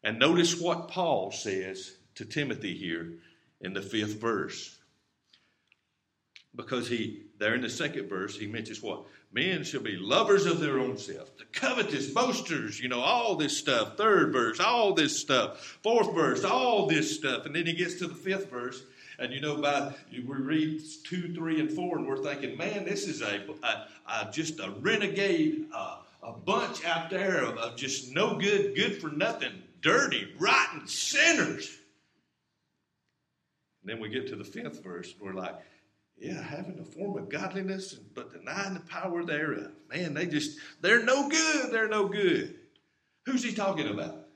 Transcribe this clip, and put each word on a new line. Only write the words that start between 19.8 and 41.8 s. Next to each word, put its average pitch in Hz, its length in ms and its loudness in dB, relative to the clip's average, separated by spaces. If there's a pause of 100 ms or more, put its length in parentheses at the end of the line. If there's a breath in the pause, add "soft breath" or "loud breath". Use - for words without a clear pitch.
we 123 80 -10
read 147 600 0 (240)
two, 170 300 -6
three, 160 240 0
and 151 140 0
four, 175 260 -2
and - 80 -2
we're 135 160 -2
thinking, 139 340 -6
"Man, 190 280 -4
this 196 240 -2
is 131 120 -6
a, 101 220 -2 (220)
a, 110 240 -2 (180 loud breath)
a 107 240 -4
just 156 300 -4
a 95 100 -6 (100)
renegade, 190 960 2
uh, - 220 -8 (260 loud breath)
a 117 100 -12
bunch 175 520 -2
out 165 260 0
there 180 320 2
of, 113 160 -2
of 117 180 -4
just - 360 -6
no 185 260 2
good, 196 380 2
good 208 240 0
for 156 80 -6
nothing, 147 520 -2 (200)
dirty, 151 580 4
rotten 202 480 2
sinners." - 880 2 (2000)
And 95 80 -12
then 113 100 -8
we 107 80 -8
get 110 200 -6
to 101 80 -8
the - 80 -12
fifth - 400 -12
verse, 90 280 -12
and - 80 -20
we're 95 200 -8
like, 85 200 -8 (580 loud breath)
"Yeah, 147 240 -10
having - 380 -10
a - 40 -12
form 196 320 -8
of - 120 -8
godliness, 190 640 -6
but 113 400 -16
denying 190 420 -8
the 170 60 -8
power 170 440 -6
thereof." 151 460 -2 (200)
Man, 160 240 -4
they 160 120 -2
just, - 320 -2 (220 loud breath)
they're 220 240 6
no 269 240 4
good, 302 420 2
they're 220 180 2